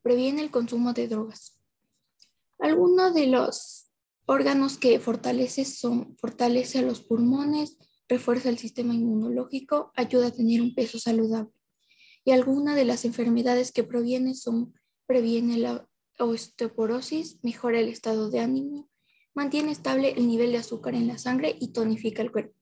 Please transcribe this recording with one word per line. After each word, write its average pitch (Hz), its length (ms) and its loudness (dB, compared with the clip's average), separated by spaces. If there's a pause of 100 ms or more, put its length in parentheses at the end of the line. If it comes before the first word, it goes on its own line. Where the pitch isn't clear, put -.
Previene 262 420 0
el 302 100 -6
consumo 240 400 0
de 240 160 -4
drogas. 220 520 -8 (1000)
Algunos 359 520 6
de 302 140 4
los - 640 0 (360)
órganos 277 520 2
que 240 220 4
fortalece 247 640 -2
son, 240 540 -4
fortalece 247 600 0
a 254 40 2
los 247 200 -2
pulmones, 285 760 0 (280)
refuerza 247 420 0
el 233 100 0
sistema 240 360 -4
inmunológico, 240 1000 -2
ayuda 247 320 2
a 233 40 -4
tener 233 300 2
un 247 100 0
peso 233 280 -4
saludable. 226 500 0 (760)
Y 262 60 4
algunas 269 460 4
de 269 80 4
las 240 200 0
enfermedades 240 680 0
que 233 100 0
proviene 247 540 -2
son, 240 360 -4 (340)
previene 233 520 2
la 240 300 -4 (320)
osteoporosis, 233 1200 -4
mejora 233 380 -2
el 226 80 0
estado 220 420 -4
de 247 80 -2
ánimo, 269 500 -4 (460)
mantiene 294 380 -2
estable 269 400 0
el 240 160 2
nivel 233 240 2
de 233 60 0
azúcar 240 360 -8
en 233 140 0
la 240 100 -6
sangre 262 400 -2
y - 140 -8
tonifica 220 500 -2
el 240 80 -4
cuerpo. - 320 -6